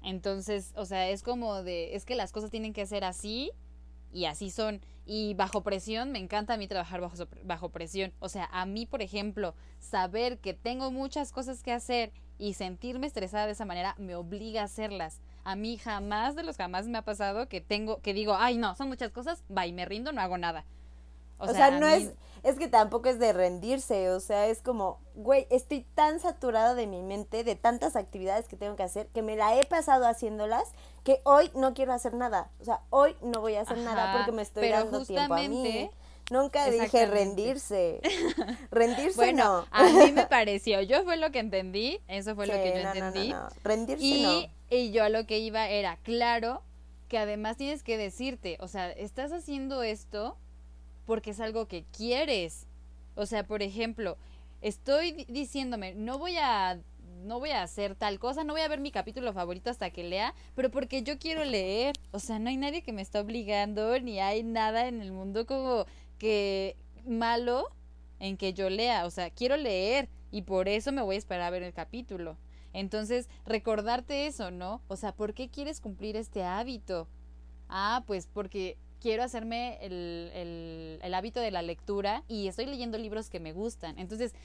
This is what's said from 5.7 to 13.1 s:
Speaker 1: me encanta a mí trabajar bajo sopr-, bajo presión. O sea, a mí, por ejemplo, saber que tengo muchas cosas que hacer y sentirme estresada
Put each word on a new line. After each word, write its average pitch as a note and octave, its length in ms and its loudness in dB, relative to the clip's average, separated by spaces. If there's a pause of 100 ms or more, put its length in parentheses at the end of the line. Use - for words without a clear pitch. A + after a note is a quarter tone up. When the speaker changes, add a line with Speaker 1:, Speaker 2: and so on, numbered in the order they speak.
Speaker 1:
me A#3+ 60 -4
encanta G#3 360 -2
a - 20 2
mí G3+ 120 -6
trabajar F3 320 -4
bajo F3 160 -8
sopr-, E3+ 280 -12
bajo F3 260 -6
presión. F3+ 500 -4
O F#3+ 80 -8
sea, F3+ 240 -6
a F#3 140 -2
mí, G#3+ 200 -6
por A#3+ 160 -6
ejemplo, G3+ 520 -4 (240)
saber A3+ 600 -2
que F#3+ 160 -6
tengo B3+ 360 -4
muchas C4+ 420 -4
cosas B3+ 300 -8
que B3 100 -4
hacer A#3+ 400 0 (260)
y G3+ 160 -4
sentirme A#3+ 520 -6
estresada G#3+ 400 -2